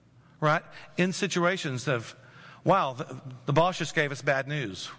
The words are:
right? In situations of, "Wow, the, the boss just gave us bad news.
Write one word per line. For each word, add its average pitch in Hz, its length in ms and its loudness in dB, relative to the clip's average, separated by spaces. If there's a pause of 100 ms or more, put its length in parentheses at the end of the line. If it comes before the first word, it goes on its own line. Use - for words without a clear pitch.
(420)
right? 156 220 4 (340)
In 180 160 2
situations 175 720 0
of, 120 280 -2 (480)
"Wow, 165 300 4
the, 131 280 -10 (240)
the 143 80 2
boss 175 240 4
just - 180 -4
gave 147 160 2
us 135 100 -10
bad 135 260 0
news. 135 400 -4 (120)